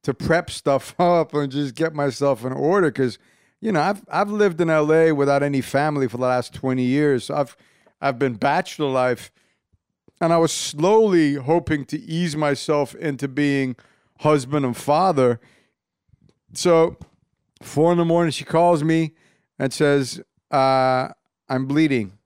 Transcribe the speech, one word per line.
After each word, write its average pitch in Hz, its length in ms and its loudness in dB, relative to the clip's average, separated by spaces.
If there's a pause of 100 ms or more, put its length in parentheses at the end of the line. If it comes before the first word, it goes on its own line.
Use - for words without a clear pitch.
to 139 120 -4
prep - 360 -2
stuff - 460 -4
<laughs> - 40 -10
up 170 340 2
and 143 160 -2
just 135 240 -6
get 160 200 -4
myself 139 500 -2
in 127 80 -6
order 151 380 0
'cause, 123 280 -2 (420)
you 220 120 -4
know, 156 80 0
I've, 196 300 -2
I've 202 200 -2
lived 202 300 0
in 165 100 2
L 156 220 2
A 160 200 6
without 139 300 2
any 139 180 0
family 143 460 -2
for 120 120 -8
the 127 60 -2
last 127 300 -2
twenty 131 300 -2
years. 139 400 0
So 151 100 -10
I've, 143 220 -4 (440)
I've 139 180 -2
been 127 160 -2
bachelor 143 560 -2
life, 127 420 -2 (880)
and 165 120 2
I 170 60 4
was 165 140 2
slowly 175 800 2
hoping 151 520 -2
to 151 140 -8
ease 160 360 -4
myself 147 580 -2
into 143 320 -6
being 135 480 -2 (460)
husband 147 440 0
and 120 120 -2
father. 143 640 2 (1120)
So 165 420 2 (680)
four 165 300 2
in 175 60 2
the 170 60 2
morning, 170 260 2
she - 140 -8
calls 165 400 2
me 160 300 0 (440)
and 135 140 -4
says, 143 480 0 (320)
uh, 131 560 2 (400)
"I'm 135 180 -4
bleeding." 135 460 0 (140)